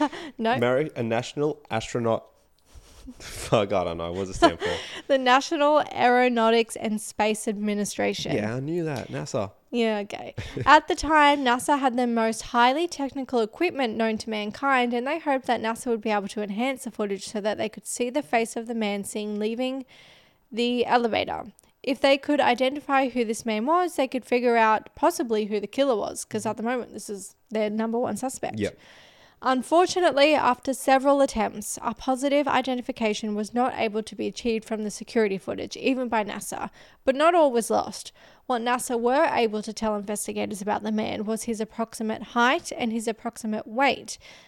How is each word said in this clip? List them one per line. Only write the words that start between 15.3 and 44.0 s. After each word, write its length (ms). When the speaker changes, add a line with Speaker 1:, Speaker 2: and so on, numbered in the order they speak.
Speaker 1:
that 140
nasa 260
would 140
be 100
able 180
to 120
enhance 420
the 80
footage 340
so 140
that 180
they 120
could 180
see 220
the 120
face 360
of 100
the 80
man 300
seen 340
leaving 460
the 340
elevator. 600
If 180
they 160
could 240
identify 640
who 160
this 220
man 200
was, 300
they 140
could 160
figure 320
out 380
possibly 500
who 160
the 60
killer 280
was, 300
'cause 200
at 120
the 60
moment, 280
this 180
is 260
their 200
number 280
one 200
suspect. 420
Speaker 2:
Yep. 180
Speaker 1:
Unfortunately, 920
after 400
several 480
attempts, 640
a 100
positive 540
identification 880
was 180
not 240
able 240
to 140
be 100
achieved 400
from 180
the 60
security 480
footage, 400
even 320
by 140
nasa. 480
But 100
not 200
all 160
was 180
lost. 420
What 160
nasa 360
were 320
able 300
to 100
tell 240
investigators 640
about 220
the 100
man 320
was 200
his 180
approximate 640
height 420
and 160
his 160
approximate 600
weight. 500